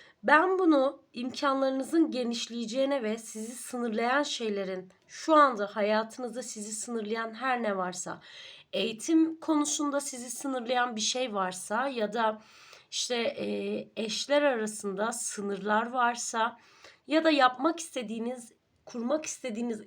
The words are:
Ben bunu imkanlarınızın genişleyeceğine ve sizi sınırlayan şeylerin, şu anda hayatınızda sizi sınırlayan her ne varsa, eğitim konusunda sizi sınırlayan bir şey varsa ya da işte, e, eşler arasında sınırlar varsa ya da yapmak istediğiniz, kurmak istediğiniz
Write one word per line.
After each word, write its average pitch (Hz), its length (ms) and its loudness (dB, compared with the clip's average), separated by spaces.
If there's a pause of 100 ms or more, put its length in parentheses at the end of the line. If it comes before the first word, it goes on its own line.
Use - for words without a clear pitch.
(220)
Ben 330 360 6
bunu 285 440 4 (100)
imkanlarınızın 269 1000 0
genişleyeceğine 240 920 -2
ve 220 160 -2
sizi 220 340 -12
sınırlayan 240 720 0
şeylerin, 196 720 -4 (140)
şu - 280 0
anda 247 320 6 (100)
hayatınızda 220 680 0
sizi 214 300 -10
sınırlayan 226 600 -6
her 247 280 -2
ne 208 140 -2
varsa, 180 440 -6 (520)
eğitim 320 680 2
konusunda 294 600 0
sizi 254 300 -8
sınırlayan 247 640 -2
bir 214 40 -4
şey 247 340 -2
varsa 202 540 -2
ya 226 240 -2
da 220 300 0 (480)
işte, - 260 -2
e, 214 300 -2 (500)
eşler 262 460 0
arasında 214 720 0
sınırlar 208 800 -2
varsa 240 680 0 (480)
ya 320 180 4
da 320 60 6
yapmak 269 500 4
istediğiniz, 233 720 -8 (340)
kurmak 247 400 -2
istediğiniz 233 600 -6